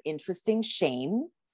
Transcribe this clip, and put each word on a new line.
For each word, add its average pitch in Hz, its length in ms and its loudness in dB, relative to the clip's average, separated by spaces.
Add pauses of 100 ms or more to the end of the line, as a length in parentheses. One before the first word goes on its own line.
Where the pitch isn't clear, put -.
interesting 190 580 0
shame 185 680 0 (240)